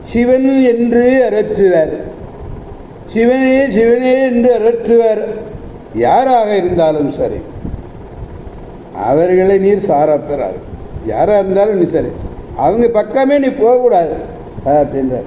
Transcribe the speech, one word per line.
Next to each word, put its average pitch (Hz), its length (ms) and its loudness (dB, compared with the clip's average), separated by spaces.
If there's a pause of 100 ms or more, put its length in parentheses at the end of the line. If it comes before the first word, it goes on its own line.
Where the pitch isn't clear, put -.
சிவன் 262 600 2
என்று 240 680 4
அரற்றுவர். 196 600 2 (1120)
"சிவனே, 262 640 2
சிவனே" 240 540 2
என்று 240 300 2
அரற்றுவர். 226 720 2 (720)
யாராக 214 600 2
இருந்தாலும் 160 560 0
சரி, 113 240 -4 (1600)
அவர்களை 180 640 2
நீர் 196 300 2
சாரப்பெறார். 143 800 -2 (400)
யாரா 160 320 2
இருந்தாலும் 196 380 0
நீ 175 80 2
சரி, 147 220 -2 (480)
அவங்க 208 320 2
பக்கமே 262 500 2
நீ 269 100 2
போகக்கூடாது 226 680 2 (520)
அப்படின்றார். 135 600 0